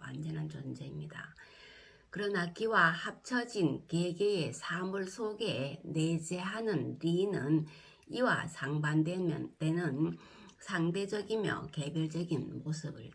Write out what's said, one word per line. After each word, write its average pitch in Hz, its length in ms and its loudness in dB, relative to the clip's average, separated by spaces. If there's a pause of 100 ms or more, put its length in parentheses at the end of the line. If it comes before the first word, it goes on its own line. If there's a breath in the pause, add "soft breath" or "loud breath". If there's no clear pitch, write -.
완전한 156 480 -6
존재입니다. 139 840 -10 (760 loud breath)
그러나 185 460 -2
기와 214 340 6
합쳐진 180 960 0
개개의 175 680 2
사물 185 520 -4
속에 185 800 -4
내재하는 165 1160 0
리는 160 640 4 (400 loud breath)
이와 220 400 2
상반되면 156 1120 0
때는 160 580 2 (440 loud breath)
상대적이며 196 1120 0
개별적인 156 920 -2
모습을 135 500 -6